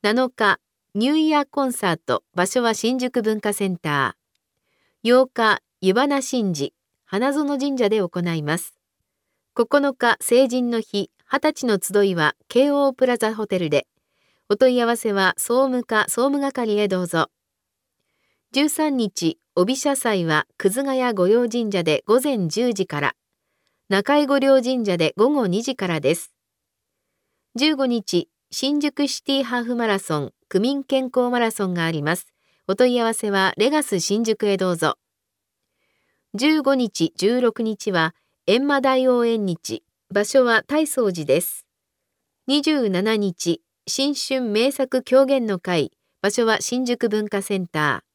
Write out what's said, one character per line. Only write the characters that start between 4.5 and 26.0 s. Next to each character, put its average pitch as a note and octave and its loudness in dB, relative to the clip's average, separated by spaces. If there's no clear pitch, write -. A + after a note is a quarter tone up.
ー。 A#3 4
八 C4 6
日、 A3 0
湯 F#3 4
花 C#4 0
神 G#3+ -2
事、 C#3+ -6
花 B3 -2
園 C#4+ -2
神 C#4 -4
社 A3+ 0
で G#3+ 0
行 F3+ -4
い E3+ -4
ま D3+ -2
す。 - -10
九 A#3 0
日、 C4 0
成 B3+ 4
人 B3 -2
の A#3 -2
日、 G3+ -6
二 C#4 -2
十 D4+ 0
歳 - -8
の G#3+ 0
集 G3+ 2
い F#3+ 0
は D#3 2
京 C#4 2
王 C#4+ 2
プ C4 2
ラ B3 0
ザ A3 -2
ホ G#3+ -6
テ G3 -4
ル E3+ -2
で。 D3 0
お G#3 0
問 B3+ 4
い B3 2
合 A#3 2
わ A#3 0
せ A3+ -4
は F#3+ 2
総 B3+ 0
務 B3+ -2
課、 G#3+ 0
総 B3+ 0
務 C#4 0
係 A#3+ -2
へ G#3 0
ど F#3 -2
う F3+ -4
ぞ。 E3 -2
十 D4 2
三 D4+ -2
日、 F#3 -2
お F3+ 2
び B3+ -2
し C4+ -6
ゃ C#4 0
祭 G#3 -2
は D#3 2
葛 G#3 0
ヶ C4+ -2
谷 B3 0
御 F#3+ 2
霊 A#3 4
神 A3+ -4
社 F#3+ -2
で D#3 0
午 A#3+ 4
前 B3 -2
十 A#3+ -2
時 F#3+ -2
か D3 -6
ら、 D3 0
中 G3+ 2
井 D4 2
御 C4+ 2
霊 C4+ 4
神 B3 -2
社 F#3 0
で E3 0
午 A3 4
後 C#4 0
二 F#3 0
時 B3+ -6
か F#3+ -4
ら D#3+ -2